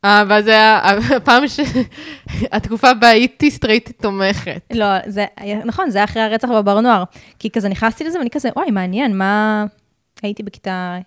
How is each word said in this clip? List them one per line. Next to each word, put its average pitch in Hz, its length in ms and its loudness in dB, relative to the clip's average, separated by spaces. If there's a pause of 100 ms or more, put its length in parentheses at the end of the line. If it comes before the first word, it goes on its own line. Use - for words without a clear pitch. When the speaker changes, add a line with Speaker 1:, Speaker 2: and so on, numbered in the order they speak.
Speaker 1:
אה, 208 240 4
ואז 208 160 4
זה 214 60 2
היה 220 280 6 (180)
<laughs> 240 200 0
הפעם 262 320 2
ש-, - 120 -6 (920)
התקופה 226 420 2
בה 233 140 4
הייתי 247 420 4
סטרייטית - 520 -4
תומכת. 196 580 -4 (120)
Speaker 2:
לא, 220 140 0 (200)
זה... 202 180 -4 (400)
נכון, 294 260 -4
זה 196 80 -2
היה 202 60 4
אחרי 226 180 -4
הרצח 220 260 -2
בבר 208 320 2
נוער, 226 240 2 (340)
כי 220 120 -8
כזה 208 180 -4
נכנסתי 226 360 -4
לזה, 330 140 -6
ואני 247 120 -4
כזה, 277 260 -4
"וואי, 349 140 -2
מעניין, 196 480 -2
מה," 208 460 0 (580)
הייתי 208 200 -8
בכיתה 185 540 -10 (100)